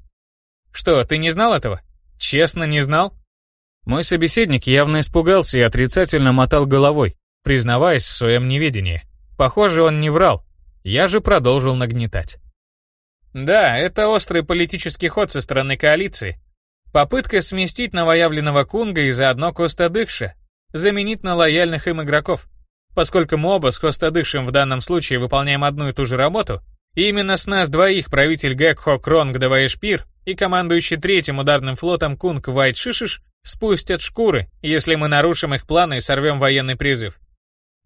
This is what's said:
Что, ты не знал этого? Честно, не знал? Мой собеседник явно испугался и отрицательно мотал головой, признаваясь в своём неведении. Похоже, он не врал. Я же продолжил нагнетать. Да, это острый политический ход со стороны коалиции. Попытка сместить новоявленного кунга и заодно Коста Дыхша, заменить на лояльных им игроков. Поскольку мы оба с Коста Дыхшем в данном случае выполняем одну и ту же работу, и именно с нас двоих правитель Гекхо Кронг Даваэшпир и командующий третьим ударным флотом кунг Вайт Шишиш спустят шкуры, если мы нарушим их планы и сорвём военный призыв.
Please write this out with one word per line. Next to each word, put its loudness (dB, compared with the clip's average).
Что, 0
ты -2
не -2
знал 2
этого? -4
Честно, 0
не 0
знал? 0
Мой 0
собеседник 2
явно 4
испугался 2
и 4
отрицательно 2
мотал 2
головой, 2
признаваясь 2
в -6
своём 0
неведении. -2
Похоже, 2
он 2
не -2
врал. 2
Я 0
же -2
продолжил 2
нагнетать. -4
Да, 2
это 0
острый 0
политический -4
ход -2
со 0
стороны -2
коалиции. 0
Попытка 0
сместить -2
новоявленного 2
кунга -4
и 0
заодно 0
Коста 0
Дыхша, -6
заменить -2
на -4
лояльных 0
им -4
игроков. -2
Поскольку 0
мы -2
оба 0
с 2
Коста -2
Дыхшем -4
в -6
данном 0
случае -2
выполняем -2
одну -4
и -4
ту -4
же -4
работу, -2
и 0
именно -2
с 2
нас 0
двоих 0
правитель 0
Гекхо 2
Кронг 0
Даваэшпир -2
и -6
командующий 0
третьим -2
ударным 0
флотом -4
кунг -4
Вайт 0
Шишиш -6
спустят 0
шкуры, -2
если 0
мы 0
нарушим 0
их -6
планы 0
и -4
сорвём 0
военный 0
призыв. -4